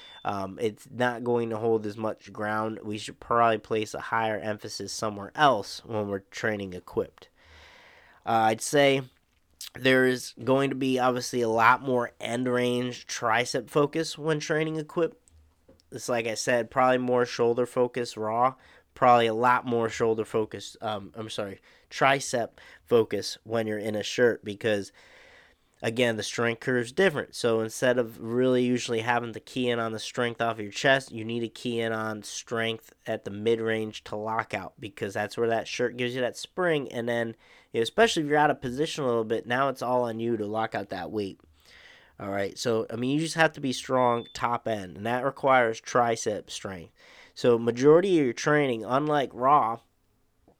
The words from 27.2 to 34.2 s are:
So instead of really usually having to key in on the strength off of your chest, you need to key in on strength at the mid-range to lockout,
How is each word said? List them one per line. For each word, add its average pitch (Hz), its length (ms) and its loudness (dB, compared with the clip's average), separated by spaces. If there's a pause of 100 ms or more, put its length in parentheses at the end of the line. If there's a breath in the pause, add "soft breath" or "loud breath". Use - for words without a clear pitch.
So 113 240 2
instead 123 400 0
of 113 200 -2
really 127 440 2
usually 123 380 0
having 117 320 -2
to 110 60 -12
key 127 300 -4
in 117 100 0
on 113 120 -4
the 110 80 -6
strength 120 420 -4
off 117 140 0
of 110 60 -10
your 101 100 -10
chest, 135 400 2
you 113 120 -8
need 117 180 -4
to 113 80 -2
key 117 300 -6
in 113 140 -2
on 110 300 -6
strength 113 720 -6 (120)
at 110 200 -4
the 98 60 -10
mid-range 110 760 -2
to - 100 -10
lockout, 107 640 -4